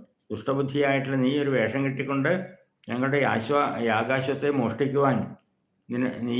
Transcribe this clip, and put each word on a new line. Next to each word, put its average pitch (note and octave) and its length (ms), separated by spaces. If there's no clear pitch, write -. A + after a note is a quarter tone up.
ദുഷ്ടബുദ്ധിയായിട്ടുള്ള C3+ 880
നീ C3 220
ഒരു C#3+ 120
വേഷം A#2+ 320
കെട്ടിക്കൊണ്ട് C3+ 480
ഞങ്ങളുടെ C3 380
അശ്വ-, A2+ 560
യാഗാശ്വത്തെ C3 680
മോഷ്ടിക്കുവാൻ C3+ 680
നിന-, B2 300
നീ A#2+ 220